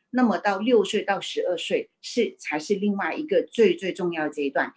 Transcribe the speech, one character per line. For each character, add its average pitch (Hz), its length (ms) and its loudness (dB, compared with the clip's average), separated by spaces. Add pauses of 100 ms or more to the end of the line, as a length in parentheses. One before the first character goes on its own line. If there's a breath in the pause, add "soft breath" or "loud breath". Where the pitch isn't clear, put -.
(120)
那 247 120 2
么 202 140 4
到 196 220 0
六 220 260 4
岁 202 160 -2
到 196 180 -2
十 - 280 -4
二 175 100 0
岁 - 320 -4 (120)
是， - 380 -2
才 - 180 -8
是 156 180 0
另 196 200 0
外 175 180 -4
一 - 100 -4
个 170 200 2
最， 202 320 4
最 180 160 -4
重 175 220 -4
要 160 100 -4
的 151 60 -2
阶 143 200 -4
段。 135 280 -4